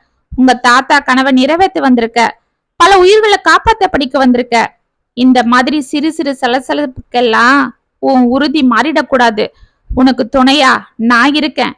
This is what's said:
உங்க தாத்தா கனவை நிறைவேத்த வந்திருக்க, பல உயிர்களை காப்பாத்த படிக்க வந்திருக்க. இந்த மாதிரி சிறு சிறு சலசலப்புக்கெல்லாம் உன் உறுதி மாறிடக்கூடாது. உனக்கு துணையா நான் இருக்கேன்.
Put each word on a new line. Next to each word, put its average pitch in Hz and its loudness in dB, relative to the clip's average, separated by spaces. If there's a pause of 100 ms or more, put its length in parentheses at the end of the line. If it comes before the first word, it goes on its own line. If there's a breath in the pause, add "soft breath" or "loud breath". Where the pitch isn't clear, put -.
(360)
உங்க 254 2
தாத்தா 262 0
கனவை 262 -2
நிறைவேத்த 320 0
வந்திருக்க, 240 -2 (360)
பல 381 2
உயிர்களை 403 4
காப்பாத்த 392 0
படிக்க 277 -4
வந்திருக்க. 240 -2 (340)
இந்த 247 2
மாதிரி 247 0
சிறு 302 -4
சிறு 285 -6
சலசலப்புக்கெல்லாம் 254 -2 (320)
உன் 262 0
உறுதி 277 0
மாறிடக்கூடாது. 247 -2 (480)
உனக்கு 254 0
துணையா 262 2 (180)
நான் 240 0
இருக்கேன். 294 -4